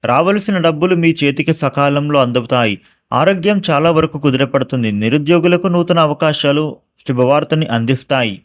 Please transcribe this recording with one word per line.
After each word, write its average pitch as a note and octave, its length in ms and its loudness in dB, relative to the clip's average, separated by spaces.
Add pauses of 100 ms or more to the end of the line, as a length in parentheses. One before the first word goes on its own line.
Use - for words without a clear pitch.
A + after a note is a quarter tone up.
(100)
రావలసిన F#3+ 460 0 (100)
డబ్బులు E3 360 0
మీ E3 80 2 (100)
చేతికి C#3+ 420 0
సకాలంలో C#3+ 640 0
అందుతాయి. A#2+ 500 -2 (440)
ఆరోగ్యం F#3+ 480 0
చాలా D#3+ 300 2
వరకు D#3 260 -2
కుదిరపడుతుంది. C3 680 0 (100)
నిరుద్యోగులకు E3 640 2 (100)
నూతన F3 220 0 (100)
అవకాశాలు D3 580 -2 (380)
శుభవార్తని C#3 720 0
అందిస్తాయి. A#2+ 580 -2 (100)